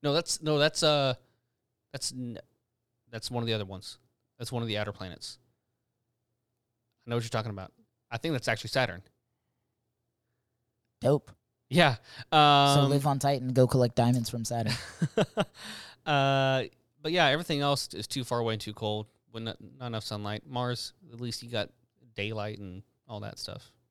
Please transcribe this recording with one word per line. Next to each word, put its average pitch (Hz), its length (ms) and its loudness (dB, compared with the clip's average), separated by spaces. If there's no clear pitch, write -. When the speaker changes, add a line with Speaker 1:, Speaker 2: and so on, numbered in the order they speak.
Speaker 1:
No, 147 100 2
that's, 165 280 -2
no, 156 180 0
that's, 151 240 2
uh, 143 300 4
that's - 180 -8
n-, 123 280 -10
that's 113 220 -10
one 120 120 -2
of 117 40 -2
the 113 60 2
other 107 120 -2
ones. 95 340 -14
That's 117 140 -12
one 123 120 -4
of 117 40 -6
the 107 100 -2
outer 104 140 -2
planets. - 460 -14
I 120 60 -16
know 120 40 -2
what 117 80 0
you're 113 60 -8
talking 110 220 -4
about. 98 200 -10
I 120 60 -8
think 165 160 -4
that's 123 140 -4
actually 113 240 -2
Saturn. 107 300 -2
Speaker 2:
Dope. 139 300 2
Speaker 1:
Yeah. 143 260 6
Speaker 2:
So 156 60 6
Speaker 1:
Um, 143 520 8
Speaker 2:
live 139 180 2
on 139 120 0
Titan, 131 340 0
go 127 140 8
collect 123 280 4
diamonds 120 340 4
from 117 160 -6
Saturn. 117 280 -2
Speaker 1:
<laughs> - 920 -4
uh, 135 580 2
but 156 100 -4
yeah, 170 160 4
everything 147 340 0
else 143 320 0
is 101 140 -10
too 131 160 -6
far 120 160 -2
away 117 140 0
and 107 80 -6
too 107 120 -10
cold. 107 340 -4
When 113 140 -12
not, 113 120 -10
not 123 80 -10
enough 110 180 -6
sunlight. 104 420 -8
Mars, 123 460 -6
at 120 80 -16
least 120 240 -8
you 120 60 -18
got 110 200 -4
daylight 107 440 -6
and 95 240 -14
all 107 120 -12
that 104 180 -12
stuff. - 340 -16